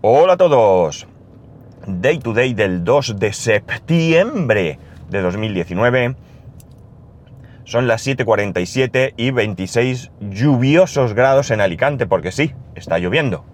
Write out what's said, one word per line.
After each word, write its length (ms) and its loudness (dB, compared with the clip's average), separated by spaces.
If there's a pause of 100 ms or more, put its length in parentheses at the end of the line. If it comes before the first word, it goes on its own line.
Hola 280 6
a 40 2
todos. 680 4 (800)
Day 320 -2
to 140 -6
day 200 0
del 300 0
dos 360 0
de 120 0
septiembre 1500 0 (320)
de 120 -4
dos 160 -2
mil 160 -4
diecinueve. 640 -2 (1500)
Son 240 -2
las 140 0
siete 240 -4
cuarenta 340 -4
y 60 -4
siete 500 -2
y 160 -2
veintiséis 880 -4
lluviosos 920 0
grados 380 2
en 100 0
Alicante, 440 0
porque 280 -2
sí, 200 -2 (220)
está 240 -4
lloviendo. 540 -2